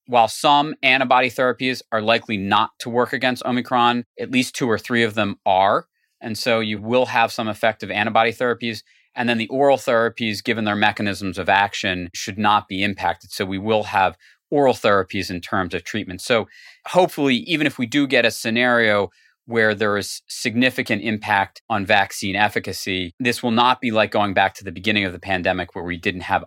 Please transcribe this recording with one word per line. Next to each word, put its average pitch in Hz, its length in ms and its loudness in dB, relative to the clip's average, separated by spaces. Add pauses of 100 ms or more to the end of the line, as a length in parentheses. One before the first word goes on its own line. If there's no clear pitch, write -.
while 120 200 4
some 147 560 2
antibody 127 480 4
therapies 127 520 -2 (100)
are 113 80 0
likely 113 360 -4
not 101 340 0 (100)
to 123 100 -10
work 120 220 0
against 127 320 -2
Omicron, 120 600 0 (140)
at 98 140 -8
least 127 240 -2
two 135 120 -2
or 107 100 0
three 117 260 0
of 104 100 -2
them 101 220 -2 (100)
are. 101 400 4 (340)
And 110 160 -8
so 117 220 0
you 107 220 -4
will 120 260 2
have 113 240 2
some 117 160 -4
effective 107 440 -2
antibody 110 420 2
therapies. 117 500 -4 (320)
And 120 140 -2
then 117 100 0
the 113 100 -4
oral 135 280 4
therapies, 113 640 0
given 113 220 -2
their 104 100 0
mechanisms 101 640 -2
of 87 100 -4
action, 95 640 0
should 101 240 -10
not 104 280 2
be 95 160 -4
impacted. 92 480 -4
So - 140 -6
we 95 140 -6
will 107 260 0
have 95 320 0 (340)
oral 139 240 4
therapies 98 560 0
in 90 100 -8
terms 92 320 -4
of 90 120 -6
treatment. 95 360 -8
So 113 280 0 (380)
hopefully, 151 500 2
even 151 300 0
if 135 120 -4
we 123 80 -2
do 139 220 0
get 127 160 4
a 113 80 2
scenario 117 800 2 (360)
where 113 280 2
there 104 220 0
is - 300 -6
significant 123 760 -2
impact 107 680 -2
on 101 160 -2
vaccine 98 480 0
efficacy, 98 840 -2
this 120 220 -2
will 120 100 -2
not 123 280 4
be 120 120 -2
like 107 180 2
going 104 240 0
back 95 200 2
to 104 100 -16
the 98 80 -10
beginning 101 320 -2
of 92 80 -4
the 90 80 -12
pandemic 92 560 -2
where 87 80 -10
we 90 120 -6
didn't 87 260 -6
have 92 240 -2